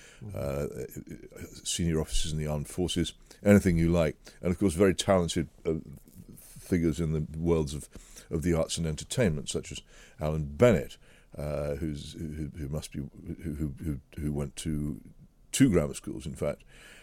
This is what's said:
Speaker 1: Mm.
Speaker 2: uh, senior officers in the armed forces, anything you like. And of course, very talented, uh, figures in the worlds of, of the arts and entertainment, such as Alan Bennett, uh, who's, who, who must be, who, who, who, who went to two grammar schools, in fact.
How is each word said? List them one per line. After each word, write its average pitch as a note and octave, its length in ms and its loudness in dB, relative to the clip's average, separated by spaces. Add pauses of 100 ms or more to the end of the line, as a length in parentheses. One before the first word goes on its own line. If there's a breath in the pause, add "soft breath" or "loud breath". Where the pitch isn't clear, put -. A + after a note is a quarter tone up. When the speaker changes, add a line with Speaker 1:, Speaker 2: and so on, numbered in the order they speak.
(240 loud breath)
Speaker 1:
Mm. G2+ 120 -12
Speaker 2:
uh, C#2 320 -4 (960)
senior E2 360 0
officers - 320 0
in D#2 60 -2
the D2+ 80 -2
armed D2+ 220 -2
forces, - 460 -2 (300 loud breath)
anything G2 320 8
you E2 140 4
like. E2 260 2 (260 loud breath)
And F2+ 100 0
of E2+ 80 -2
course, F#2 160 4
very F#2 180 6
talented, F2 540 2 (180)
uh, E2 160 0 (800)
figures E2 400 2
in D#2+ 140 0
the D2+ 120 0 (100)
worlds D#2+ 380 2
of, C#2+ 160 -10 (400 loud breath)
of D#2+ 140 -2
the E2+ 100 4
arts D#2+ 240 0
and E2+ 80 -2
entertainment, D#2+ 640 -2
such - 220 -6
as C#2+ 100 -10 (380 loud breath)
Alan D#2 260 -2
Bennett, D2 520 4 (380 soft breath)
uh, D2 400 -4
who's, D2 380 -6
who, D2+ 420 -8
who C#2+ 140 -8
must D#2 220 -8
be, D#2 80 -8 (440)
who, D2 100 -6
who, C#2+ 200 -4 (100)
who, D2 160 -4 (220)
who D2 100 -2
went C#2+ 260 -6
to D2+ 440 -4 (500)
two B2+ 200 6
grammar D#2 240 2
schools, - 320 -10
in C2 80 -8
fact. - 280 -4 (400 loud breath)